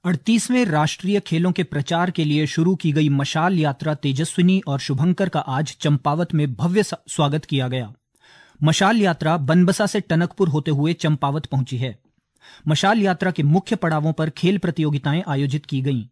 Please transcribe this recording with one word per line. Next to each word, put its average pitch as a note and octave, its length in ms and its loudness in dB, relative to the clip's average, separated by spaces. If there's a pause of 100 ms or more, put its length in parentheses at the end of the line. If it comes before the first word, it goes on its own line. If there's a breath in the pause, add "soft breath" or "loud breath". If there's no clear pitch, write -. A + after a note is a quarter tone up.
अड़तीसवें A3+ 600 0
राष्ट्रीय E3+ 540 0
खेलों F3 320 0
के F3 120 -2
प्रचार E3+ 480 -2
के D#3+ 140 -2
लिए D3 220 0
शुरू F3 280 0
की D#3 160 0
गई D3+ 180 2
मशाल D#3 500 0
यात्रा D3+ 340 -2
तेजस्विनी E3+ 760 0
और C#3 120 -2
शुभंकर E3 500 0
का D#3 100 -2
आज C#3 420 -4
चंपावत D3+ 520 0
में D3 220 0
भव्य F3 280 0
स-, - 100 -4 (140)
स्वागत D3 380 -2
किया C3 220 -2
गया। B2 260 -6 (720 soft breath)
मशाल G3 340 4
यात्रा E3+ 400 2
बनबसा F3 480 2
से G3 140 -2
टनकपुर E3+ 500 0
होते D3 220 -2
हुए D3+ 220 0
चंपावत D3 520 -2
पहुंची C3 320 -4
है। A#2+ 220 -6 (680 loud breath)
मशाल F#3+ 320 2
यात्रा F#3 320 0
के D#3 120 -2
मुख्य E3 320 2
पड़ावों D#3+ 380 -2
पर D#3 160 -2
खेल F#3+ 280 0
प्रतियोगिताएं D3+ 720 -2
आयोजित C#3+ 380 -2
की C3+ 160 -4
गईं। C3 300 -2